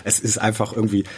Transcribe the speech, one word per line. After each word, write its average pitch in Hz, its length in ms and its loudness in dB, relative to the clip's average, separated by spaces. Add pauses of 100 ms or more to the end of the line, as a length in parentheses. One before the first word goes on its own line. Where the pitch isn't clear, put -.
Es - 160 0
ist 107 200 -2
einfach 110 360 0
irgendwie 101 280 2 (140)